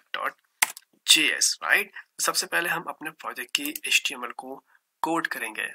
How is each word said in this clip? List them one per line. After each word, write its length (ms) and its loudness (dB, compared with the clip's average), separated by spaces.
डॉट 200 -4
जेएस, 560 4
right? 280 4
सबसे 240 0
पहले 240 -2
हम 140 -2
अपने 260 -8
project 460 -10
की 140 -2
एचटीएमएल 640 -2
को 320 -12
code 260 0
करेंगे 480 -6